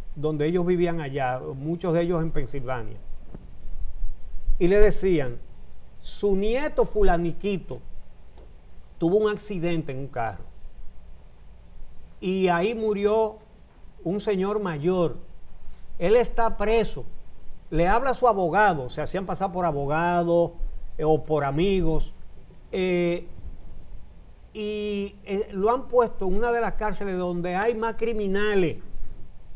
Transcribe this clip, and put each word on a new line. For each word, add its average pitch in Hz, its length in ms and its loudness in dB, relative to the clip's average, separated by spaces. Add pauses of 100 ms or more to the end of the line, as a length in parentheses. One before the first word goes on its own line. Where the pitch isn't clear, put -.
(140)
donde 151 320 0
ellos 175 180 2
vivían 175 360 2
allá, 135 400 -2
muchos 156 520 -4
de 170 100 2
ellos 170 200 0
en 160 80 -2
Pensilvania, 120 640 -2 (1600)
y 170 100 6
le 202 100 6
decían, 175 600 6 (640)
"Su - 360 -2
nieto 233 500 0
fulaniquito 175 920 2 (1160)
tuvo 170 220 2
un 214 120 2
accidente 170 600 -4
en 131 60 -6
un 135 100 -8
carro, 113 360 -6 (1800)
y 185 280 0
ahí 175 260 2
murió 214 640 0 (640)
un 190 160 -2
señor 202 400 -2
mayor, 165 560 0 (800)
él 185 180 4
está 226 400 4
preso, 214 480 2 (640)
le 165 180 2
habla 233 220 4
a 233 40 0
su 247 140 4
abogado", 180 600 2
se 151 140 -6
hacían 180 240 -4
pasar 185 260 -4
por 180 120 -2
abogado, 170 880 2 (420)
eh, 160 80 0
o 156 200 4
por 147 200 0
amigos, 160 720 2 (560)
eh, 175 560 0 (1300)
y, 208 560 -4 (120)
eh, 202 260 -4
lo 202 180 2
han 254 160 0
puesto 226 400 2
en 185 80 4
una 240 160 4
de 233 120 0
las 208 120 0
cárceles 202 440 0
donde 180 360 -2
hay 214 200 0
más 220 220 -4
criminales. 202 800 0 (760)